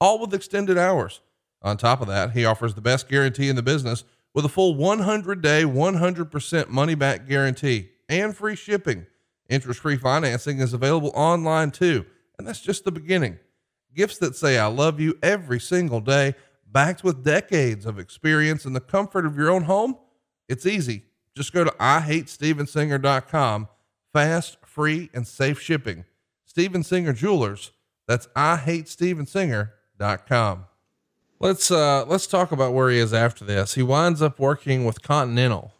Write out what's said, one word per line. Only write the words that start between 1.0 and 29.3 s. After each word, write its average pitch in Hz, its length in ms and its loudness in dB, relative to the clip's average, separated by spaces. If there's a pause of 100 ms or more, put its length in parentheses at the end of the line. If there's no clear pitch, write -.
On 101 160 -2
top 123 240 2
of 110 60 -4
that, 98 240 -2
he 117 140 0
offers 110 280 0
the 107 80 -12
best 123 260 0
guarantee 139 420 0
in 131 60 0
the 123 80 -2
business 127 400 -2 (300)
with 147 100 0
a 143 60 2
full 185 260 2
one 185 240 2
hundred 196 420 -2
day, 151 240 4
one 151 300 2
hundred 170 340 0
percent 151 400 -4
money 143 240 0
back 139 340 -2
guarantee 131 640 0 (200)
and 196 260 0
free 208 200 -6
shipping. 147 500 -4 (440)
Interest-free 135 480 -2
financing 131 640 -2
is 123 140 0
available 143 420 0
online 160 560 2
too, 151 340 0 (320)
and - 80 -14
that's 226 140 -12
just 185 240 -4
the 196 80 -2
beginning. 156 480 -2 (560)
Gifts 202 220 -2
that 135 180 -2
say, 135 240 2
"I 107 80 4
love 143 320 0
you," 156 240 0
every 160 360 0
single 160 420 0
day, 139 340 2 (340)
backed 143 340 0
with 147 200 0
decades 139 640 0
of 110 120 -8
experience 156 680 0
in 131 80 -8
the 131 80 -4
comfort 196 440 -2
of 147 120 -2
your 151 120 2
own 185 140 2
home. 208 340 0 (500)
It's - 180 -6
easy. 139 400 -2 (300)
Just 139 180 -10
go 175 100 2
to 160 160 0
I 139 220 4
hate 151 280 -4
steven 147 380 -2
singer 147 300 -2
dot 135 320 0
com. 110 400 0 (440)
Fast, 156 500 0
free, 156 500 -4
and 123 140 -6
safe 139 320 -2
shipping. 113 460 -4 (400)
Steven 175 380 -2
Singer 175 300 0
Jewelers. 120 580 0 (360)
That's 120 280 -2
I 156 220 2
hate 156 300 -4
steven 170 380 -2
singer 120 480 -2 (240)